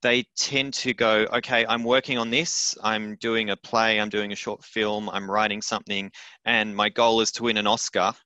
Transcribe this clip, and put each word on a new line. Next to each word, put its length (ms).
They 240
tend 400
to 180
go, 400
"Okay, 340
I'm 160
working 340
on 120
this, 540
I'm 340
doing 340
a 40
play, 440
I'm 100
doing 220
a 40
short 280
film, 460
I'm 200
writing 320
something, 500
and 300
my 140
goal 320
is 120
to 100
win 140
an 100
Oscar." 460